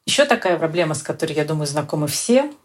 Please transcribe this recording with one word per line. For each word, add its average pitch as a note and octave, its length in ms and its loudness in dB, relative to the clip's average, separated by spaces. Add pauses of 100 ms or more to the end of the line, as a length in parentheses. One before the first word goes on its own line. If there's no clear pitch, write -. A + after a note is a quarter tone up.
Ещё C#4 200 2
такая F3+ 320 2
проблема, D#3+ 360 0
с - 80 -8
которой, D#3 300 -4
я D3+ 120 0
думаю, D3+ 220 -2
знакомы D3 420 -2
все, B3+ 420 2 (140)